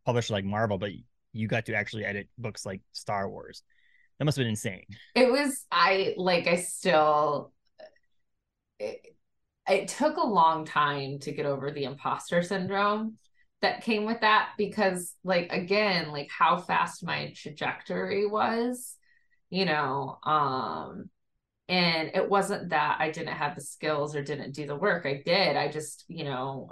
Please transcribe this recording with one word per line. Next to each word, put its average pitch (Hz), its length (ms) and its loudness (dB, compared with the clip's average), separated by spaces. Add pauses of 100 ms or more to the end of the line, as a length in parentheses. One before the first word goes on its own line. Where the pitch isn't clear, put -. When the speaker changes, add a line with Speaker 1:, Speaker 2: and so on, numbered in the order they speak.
Speaker 1:
publisher 117 280 0
like 98 120 0
Marvel, 104 320 2
but 101 140 -4 (420)
you 110 140 -4
got 113 180 0
to 113 80 -6
actually 104 320 -4
edit 101 320 -6
books 113 260 -10
like 95 180 -8 (100)
Star 98 360 -4
Wars. - 360 -14 (560)
That 143 60 0
must 151 120 2
have 127 80 2
been 113 40 0
insane. 104 360 -4 (280)
Speaker 2:
It 247 180 6
was, 277 400 0
I, 180 460 4
like, 175 300 2
I 170 80 4
still, 151 1000 2 (1300)
it, 107 200 -8 (680)
it 196 200 2
took 302 280 0
a 330 80 2
long 160 400 4
time 143 540 0
to 143 120 -8
get 147 140 -4
over 139 240 -2
the 147 140 -4
imposter 139 580 -2
syndrome 202 760 0 (440)
that - 220 0
came 214 220 0
with 226 160 -2
that, 214 360 4
because, 196 560 0 (100)
like, 175 280 2
again, 185 600 2
like, 147 200 -8
how 175 260 4
fast 175 460 -2
my 147 320 -4
trajectory 185 920 -4
was, 233 680 -2 (560)
you 185 140 0
know, 139 580 -2
um, 131 880 -2 (580)
and 165 460 2
it 185 140 2
wasn't 190 400 0
that 151 300 2
I 156 120 0
didn't 147 220 -6
have 147 220 -4
the 151 60 -12
skills 147 540 -4
or 143 80 -4
didn't 143 320 -6
do 151 100 -8
the 147 100 -6
work. 175 300 0
I 139 200 -4
did. 170 320 4
I 147 100 2
just, - 400 -8
you 156 160 -8
know, 135 480 -6